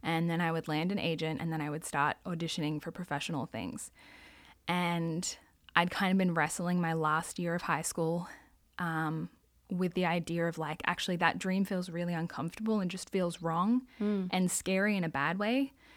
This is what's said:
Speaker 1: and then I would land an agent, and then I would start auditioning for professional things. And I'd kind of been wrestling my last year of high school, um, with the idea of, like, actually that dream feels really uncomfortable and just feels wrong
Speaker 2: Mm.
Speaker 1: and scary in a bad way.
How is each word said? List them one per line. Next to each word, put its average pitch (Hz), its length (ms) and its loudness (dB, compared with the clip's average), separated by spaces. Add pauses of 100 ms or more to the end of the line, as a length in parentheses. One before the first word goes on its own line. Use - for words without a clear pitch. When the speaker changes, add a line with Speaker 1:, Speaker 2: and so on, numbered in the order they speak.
Speaker 1:
and 165 260 2
then 165 100 0
I 170 120 2
would 165 160 -2
land 160 240 0
an 202 80 0
agent, 160 400 -2
and 165 120 -4
then 160 80 -2
I 147 80 -2
would 156 160 -4
start 147 400 2
auditioning 160 560 -2
for 165 120 -8
professional 151 540 -4
things. - 440 -8 (800)
And 170 680 0 (380)
I'd 175 160 6
kind 190 220 2
of 196 60 6
been 180 160 4
wrestling 175 460 2
my 165 120 2
last 160 480 0
year 170 160 0
of 175 60 -2
high 160 200 0
school, 170 460 0 (500)
um, 160 520 -2 (380)
with 180 260 0
the 180 120 2
idea 170 400 0
of, 165 120 -4
like, 156 280 -6
actually 175 300 -2
that 170 240 2
dream 190 240 2
feels 185 260 -2
really 175 240 -2
uncomfortable 175 640 -2
and 185 120 0
just - 200 -10
feels 175 320 0
wrong 180 400 2 (180)
Speaker 2:
Mm. 202 300 2
Speaker 1:
and 185 180 4
scary 190 480 2
in 185 60 0
a 160 60 0
bad 156 300 0
way. 247 340 0 (240)